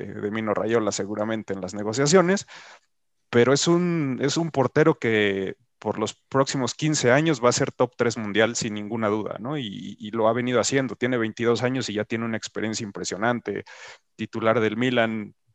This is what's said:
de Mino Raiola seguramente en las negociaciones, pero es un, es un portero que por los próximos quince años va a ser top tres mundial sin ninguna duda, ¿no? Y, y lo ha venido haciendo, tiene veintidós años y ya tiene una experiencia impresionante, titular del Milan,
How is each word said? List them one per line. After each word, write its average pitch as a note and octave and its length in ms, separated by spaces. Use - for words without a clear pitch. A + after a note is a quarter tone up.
de G2+ 260
Mino A2 220
Raiola G#2+ 360
seguramente G#2 600
en F#2+ 80
las F#2 120
negociaciones, C#3+ 760
pero A#2+ 220
es C#3+ 160
un, E3+ 540
es C#3 140
un E3 140
portero D3 480
que G2+ 580
por G#2+ 220
los G#2+ 140
próximos C3+ 600
quince D3 380
años C#3+ 320
va B2 60
a - 20
ser B2+ 180
top B2 260
tres A#2 200
mundial A2 400
sin G#2+ 180
ninguna G#2+ 340
duda, G#2 300
¿no? C3+ 180
Y, G2+ 440
y G#2+ 100
lo A2 160
ha A2+ 60
venido B2 260
haciendo, C3 380
tiene B2 200
veintidós A2+ 460
años B2+ 280
y G2+ 40
ya G#2 100
tiene A2+ 200
una A2+ 140
experiencia G#2+ 440
impresionante, G2+ 840
titular A2+ 420
del G#2+ 180
Milan, A2+ 580